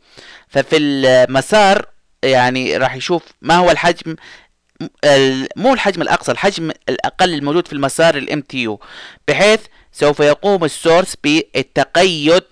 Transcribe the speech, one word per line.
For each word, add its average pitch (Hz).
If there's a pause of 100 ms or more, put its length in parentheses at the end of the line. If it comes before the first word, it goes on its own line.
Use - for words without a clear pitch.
(480)
ففي 139
المسار، 135 (360)
يعني، 127
راح 127
يشوف 160 (200)
ما 160
هو 180
الحجم، 160 (880)
ال-، 135
مو 254
الحجم 185
الأقصى، -
الحجم 165 (180)
الأقل 165
الموجود 147
في -
المسار 147
ال -
إم 151
تي 135
يو، 110 (480)
بحيث 196 (320)
سوف 147
يقوم 170
السورس 170
بالتقيد 160